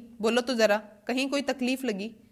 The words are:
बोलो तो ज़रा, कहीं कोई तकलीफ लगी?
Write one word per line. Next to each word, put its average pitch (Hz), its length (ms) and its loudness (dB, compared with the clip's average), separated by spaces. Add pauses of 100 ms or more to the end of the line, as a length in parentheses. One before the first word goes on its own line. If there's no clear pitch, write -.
(220)
बोलो 226 200 2
तो 254 120 -2
ज़रा, 214 240 4 (300)
कहीं 262 220 0
कोई 285 140 0
तकलीफ 262 420 -2
लगी? 220 260 -4 (200)